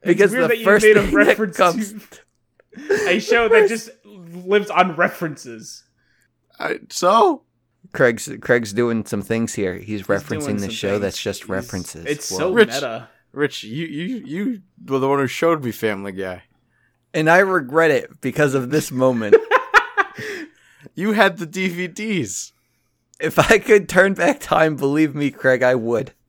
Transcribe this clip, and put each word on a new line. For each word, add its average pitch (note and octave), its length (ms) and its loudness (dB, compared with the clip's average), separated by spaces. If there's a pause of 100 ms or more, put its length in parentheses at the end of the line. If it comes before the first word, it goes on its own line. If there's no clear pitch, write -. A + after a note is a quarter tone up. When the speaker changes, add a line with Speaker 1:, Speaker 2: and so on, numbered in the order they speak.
Speaker 1:
It's - 60 -8
Speaker 2:
Because G3+ 240 4
Speaker 1:
weird A#3+ 120 0
Speaker 2:
the - 60 0
Speaker 1:
that D#3+ 100 -4
you - 60 -10
Speaker 2:
first G#3 200 4
Speaker 1:
made G#3+ 120 8
a G3+ 60 4
Speaker 2:
thing F#3 80 -2
that D4+ 140 4
Speaker 1:
reference G#3+ 320 0
Speaker 2:
comes G3 360 2
Speaker 1:
to - 1120 -8
a F#3 120 2
Speaker 2:
<laughs> - 0 -
Speaker 1:
show A#3 300 2
that G#3 200 6
just A3 200 -8 (160)
lives F#3 640 -2
on F3+ 260 2
references. C#3+ 880 -6 (760)
Speaker 3:
I, - 200 -6 (100)
so? B3 540 2 (480)
Speaker 2:
Craig's, A#2+ 380 2 (120)
Craig's A#2+ 320 0
doing A#2 320 -2
some G#2 160 -6
things A2+ 320 -4
here. F#2 220 -4
He's - 100 -16
Speaker 1:
He's G#2 220 -10
doing G2 120 0
Speaker 2:
referencing G#2 360 -6
the G#2 60 -4
Speaker 1:
some F#2+ 100 -6
Speaker 2:
show G2 200 -6
Speaker 1:
things. G#2 100 -2
Speaker 2:
that's G2 200 -6
just G2 200 -6
Speaker 1:
He's, - 80 -20
Speaker 2:
references. F#2 560 -8
Speaker 1:
it's D3 260 -8
Speaker 2:
Whoa. F#2+ 60 -8
Speaker 1:
so F3 160 -2
Speaker 3:
Rich, A3 160 4
Speaker 1:
meta. B2 400 -8 (220)
Speaker 3:
Rich, C#3+ 340 -6
you, D#3+ 200 -8
you, E3 300 -10 (100)
you G3 360 -8 (240)
were C3 140 -2
the C3 80 0
one C#3 120 0
who C3+ 80 -2
showed D#3+ 360 0
me A#2+ 80 -4
Family G2+ 420 -4
Guy. F#2 300 -10 (680)
Speaker 2:
And D#3 160 0
I F3 100 8
regret E3 520 2
it - 300 -2
because C3+ 340 0
of B2+ 160 -2
this D3 200 -2
moment. B2+ 500 2
<laughs> A4 40 -10 (1500)
Speaker 3:
You G3+ 200 -4
had G3 240 2
the F3+ 80 -8
D F#3 220 -6
V F3+ 200 -6
Ds. F3 680 -8 (680)
Speaker 2:
If D#3+ 200 -2
I A3 200 6
could G#3 300 4
turn F#3+ 240 4
back F#3 260 0
time, D#3+ 360 0
believe C#3 400 0
me, C#3+ 160 -2
Craig, B2+ 320 0
I B2+ 120 4
would. A2+ 380 -4 (160)